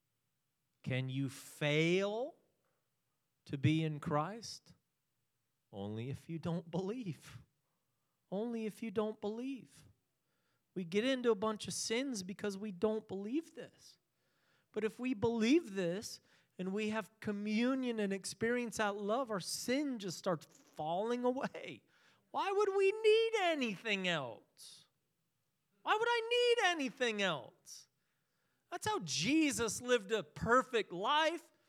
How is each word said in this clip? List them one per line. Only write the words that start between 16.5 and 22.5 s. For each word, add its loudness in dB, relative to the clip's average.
and -2
we 0
have -6
communion 0
and 0
experience -2
that 0
love, -2
our -2
sin -2
just -6
starts -2
falling -2
away. -2
Why 0